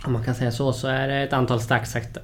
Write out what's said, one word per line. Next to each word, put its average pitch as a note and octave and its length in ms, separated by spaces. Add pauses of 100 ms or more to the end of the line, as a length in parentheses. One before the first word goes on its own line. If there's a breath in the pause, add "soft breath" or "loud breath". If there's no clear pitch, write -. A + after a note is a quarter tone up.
om C3 60
man A#2 120
kan B2+ 100
säga B2 160
så, C3 220
så C3+ 160
är C3+ 200
det C#3 60
ett C#3 180
antal B2+ 280
statsakt-, - 640